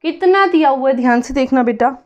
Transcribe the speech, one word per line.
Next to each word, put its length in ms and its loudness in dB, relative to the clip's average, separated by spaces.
कितना 440 0
दिया 220 2
हुआ 220 0
है? 60 0
ध्यान 240 0
से 140 -10
देखना 280 0
बेटा। 440 -2